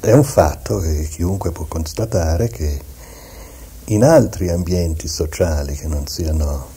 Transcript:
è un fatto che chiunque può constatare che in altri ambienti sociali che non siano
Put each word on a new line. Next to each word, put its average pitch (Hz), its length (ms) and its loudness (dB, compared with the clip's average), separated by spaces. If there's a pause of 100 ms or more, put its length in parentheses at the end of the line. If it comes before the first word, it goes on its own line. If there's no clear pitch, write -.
è 110 120 2
un 139 120 8
fatto 90 540 0
che 78 300 0
chiunque 90 440 -2
può 80 120 -8
constatare 82 840 -2
che 73 340 -4 (1080)
in 107 140 4
altri 113 460 6
ambienti 85 580 0
sociali 78 680 -2
che 71 140 -8
non 76 180 -4
siano 73 600 -2 (100)